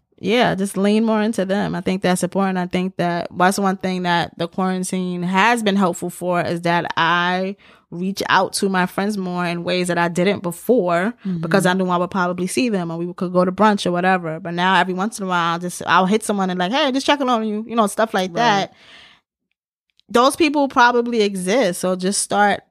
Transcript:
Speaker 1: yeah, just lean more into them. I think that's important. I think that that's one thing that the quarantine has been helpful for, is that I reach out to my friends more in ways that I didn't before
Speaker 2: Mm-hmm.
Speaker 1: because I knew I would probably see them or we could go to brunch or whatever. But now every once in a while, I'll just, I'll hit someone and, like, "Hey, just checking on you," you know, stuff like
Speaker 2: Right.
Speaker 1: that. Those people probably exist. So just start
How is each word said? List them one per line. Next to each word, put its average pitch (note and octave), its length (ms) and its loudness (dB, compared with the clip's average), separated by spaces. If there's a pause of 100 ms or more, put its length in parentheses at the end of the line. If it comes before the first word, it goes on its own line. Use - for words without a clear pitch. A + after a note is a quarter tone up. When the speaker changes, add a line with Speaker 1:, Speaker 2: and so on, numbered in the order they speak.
(200)
Speaker 1:
yeah, G3+ 360 2
just G3 220 -4
lean G#3 260 2
more A3 180 0
into G#3 240 -2
them. F#3+ 300 -2
I F3 60 -6
think F#3+ 200 -2
that's F3+ 220 0
important. F#3+ 340 -2
I F3+ 100 -2
think F#3 300 -4
that F3 380 -2
that's F#3 240 4
one F#3+ 180 0
thing F#3 260 -4
that F3 340 0
the E3+ 100 -2
quarantine F#3 760 -4
has G#3 400 2
been G3 120 2
helpful F3+ 340 0
for, F3 320 -2
is E3+ 200 -2
that E3+ 340 0
I F3+ 600 0 (340)
reach F#3 380 -4
out F3+ 240 4
to G3 160 0
my F#3 180 2
friends G3+ 300 -4
more F3+ 280 -4
in E3+ 200 -4
ways F3+ 240 0
that E3+ 100 -2
I E3+ 80 2
didn't F3+ 340 0
before F3+ 720 0 (120)
Speaker 2:
Mm-hmm. F3+ 160 -4
Speaker 1:
because E3 240 2
I F#3 80 4
knew F#3 160 0
I F3 80 2
would F3 120 -2
probably F3+ 380 -2
see B3 220 0
them F3+ 200 -2
or E3 80 -6
we F3 160 -6
could F3+ 200 -6
go F3+ 100 4
to F#3 80 2
brunch G3+ 340 2
or F#3 60 0
whatever. F3 480 0
But E3+ 140 -8
now F3+ 260 2
every F#3 140 0
once G3 260 -4
in F#3+ 60 -8
a - 20 -6
while, E3+ 260 0
I'll E3+ 60 -4
just, F3+ 260 -8
I'll F3+ 220 4
hit A3 160 2
someone F#3+ 260 -2
and, F3+ 100 -4
like, F3+ 120 -2
"Hey, C#4 220 0
just C4+ 120 -2
checking C#4+ 240 2
on A3 160 0
you," G#3+ 220 -6
you A3+ 80 -10
know, A3+ 120 4
stuff G#3+ 260 -2
like F#3 180 -2
Speaker 2:
Right. E3+ 40 -12 (340)
Speaker 1:
that. - 40 -20 (1400)
Those B3 260 4
people D4 340 2
probably A#3+ 520 2
exist. G3 600 0
So F#3 140 0
just F#3 260 -2
start G3+ 500 2